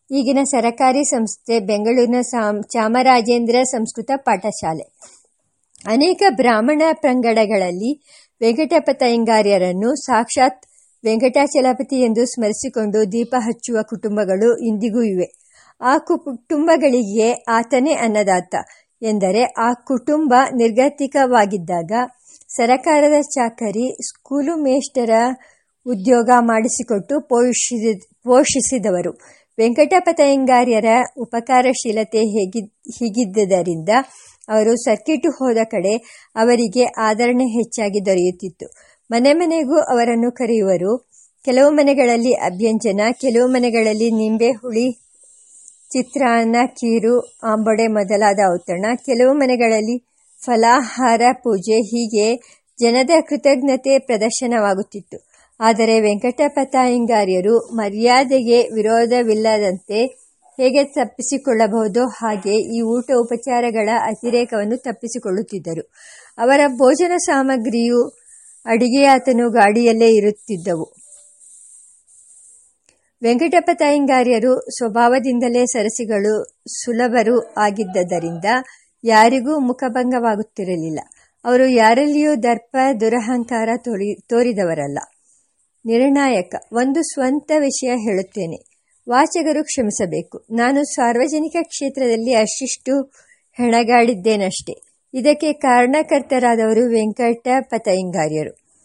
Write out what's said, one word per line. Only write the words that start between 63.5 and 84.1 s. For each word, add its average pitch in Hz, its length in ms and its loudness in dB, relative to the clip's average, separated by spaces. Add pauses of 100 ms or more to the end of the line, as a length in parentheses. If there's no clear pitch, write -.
ಅತಿರೇಕವನ್ನು 233 760 -2
ತಪ್ಪಿಸಿಕೊಳ್ಳುತ್ತಿದ್ದರು. 208 1160 -8 (460)
ಅವರ 269 280 4
ಭೋಜನ 277 500 2
ಸಾಮಗ್ರಿಯು 240 920 0 (580)
ಅಡಿಗೆಯಾತನು 247 840 2
ಗಾಡಿಯಲ್ಲೇ 226 580 4
ಇರುತ್ತಿದ್ದವು. 196 880 0 (2250)
ವೆಂಕಟಪ್ಪ 320 520 2
ತಾಯಂಗಾರ್ಯರು 254 880 2 (160)
ಸ್ವಭಾವದಿಂದಲೇ 240 920 0
ಸರಸಿಗಳು 214 920 -4 (260)
ಸುಲಭರು 233 720 0
ಆಗಿದ್ದರಿಂದ 180 880 -4 (600)
ಯಾರಿಗೂ 233 540 4
ಮುಖಭಂಗವಾಗುತ್ತಿರಲಿಲ್ಲ. 233 1400 -4 (440)
ಅವರು 247 220 4
ಯಾರಲ್ಲಿಯೂ 262 760 2
ದರ್ಪ 233 340 -2 (240)
ದುರಹಂಕಾರ 226 760 -2
ತೋರಿ-, 208 520 -6